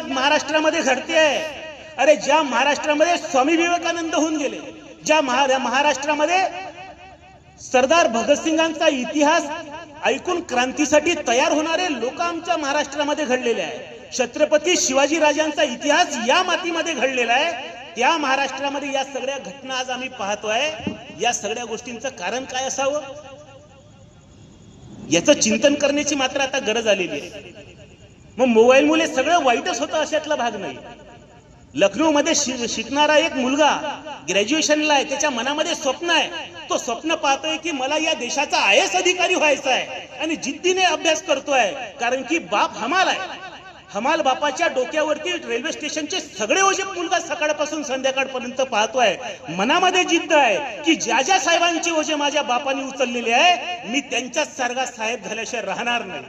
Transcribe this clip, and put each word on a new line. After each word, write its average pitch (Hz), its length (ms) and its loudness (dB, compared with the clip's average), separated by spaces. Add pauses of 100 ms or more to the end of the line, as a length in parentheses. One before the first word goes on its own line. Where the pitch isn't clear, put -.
महाराष्ट्रामध्ये 302 720 2
घडते 262 360 0
आहे. 294 220 4 (600)
अरे, 285 180 6
ज्या 285 260 4
महाराष्ट्रामध्ये 294 720 2
स्वामी 294 400 2
विवेकानंद 339 580 0
होऊन 311 220 2
गेले, 233 220 -4 (480)
ज्या 202 140 4
महा-, 269 380 2
महाराष्ट्रामध्ये 302 1080 0 (1040)
सरदार 302 340 6
भगतसिंगांचा 311 840 2
इतिहास 294 580 2 (580)
ऐकून 330 360 0
क्रांतीसाठी 294 760 2 (140)
तयार 277 240 4
होणारे 311 480 0
लोक 262 200 -4
आमच्या 339 360 -2
महाराष्ट्रामध्ये 294 680 -2
घडलेले 233 380 0
आहे, - 440 -10 (120)
छत्रपती 302 580 2
शिवाजी 277 420 2
राजांचा 302 440 2
इतिहास 285 560 0 (100)
या 339 140 4
मातीमध्ये 330 520 -2
घडलेला 247 380 0
आहे, 311 200 2 (440)
त्या 277 200 2
महाराष्ट्रामध्ये 277 760 -2
या 269 120 -2
सगळ्या 269 340 -6
घटना 269 360 -12
आज 254 160 -4
आम्ही 247 180 -6
पाहतोय. 214 640 -4 (500)
या 233 120 0
सगळ्या 226 320 -6
गोष्टींचं 226 440 -8
कारण 226 360 -6
काय 254 200 -6
असावं, 277 360 -2 (2000)
याचं 170 200 6
चिंतन 220 420 4
करण्याची 294 400 0
मात्र 269 260 0
आता 269 180 -2
गरज 220 300 -2
आलेली 185 220 2
आहे. 180 440 -10 (840)
मग 262 80 4
मोबाईलमुळे 269 600 6
सगळं 302 360 2
वाईटच 262 380 2
होतं 320 140 -4
अशातला 302 400 0
भाग 233 260 -2
नाही. 151 160 -8 (1000)
लखनौमध्ये 294 600 4
शि-, 240 340 -2
शिकणारा 294 500 2
एक 320 180 2
मुलगा 262 640 0 (260)
ग्रॅज्युएशनला 294 640 2
आहे, 262 100 4
त्याच्या 285 260 -2
मनामध्ये 294 440 -2
स्वप्न 302 360 -2
आहे, 320 480 -2 (120)
तो 302 80 0
स्वप्न 247 360 -4
पाहतोय 311 420 0
की 311 140 -6
मला 277 260 -2
या 320 160 0
देशाचा 269 460 -2
आयएएस 269 380 4
अधिकारी 359 380 2
व्हायचा 285 360 2
आहे - 500 -4
आणि 320 160 -4
जिद्दीने 359 460 -2
अभ्यास 311 400 2
करतोय, 269 500 0 (280)
कारण 247 220 -2
की 302 160 -2
बाप 208 360 0
हमाल 330 340 0
आहे. 233 100 0 (760)
हमाल 285 260 0
बापाच्या 277 460 2
डोक्यावरती 302 680 -2
रेल्वे 247 400 -4
स्टेशनचे 311 480 -6
सगळे 240 400 0
ओझे 381 220 4
मुलगा 349 360 -2
सकाळपासून 302 640 -4
संध्याकाळपर्यंत 262 800 -2
पाहतोय. 220 560 2 (320)
मनामध्ये 349 560 2
जिद्द 339 280 0
आहे 226 500 2
की 320 120 2
ज्या 226 280 0
ज्या 381 180 2
साहेबांचे 339 500 2
ओझे 311 240 0
माझ्या 285 280 0
बापाने 269 420 -2
उचललेले 240 480 -2
आहे, 339 560 2
मी 262 120 -2
त्यांच्याच 254 560 -4
सारखा 247 280 -4
साहेब 220 400 -6
झाल्याशिवाय 214 400 -6
राहणार 233 400 -4
नाही. 151 240 -10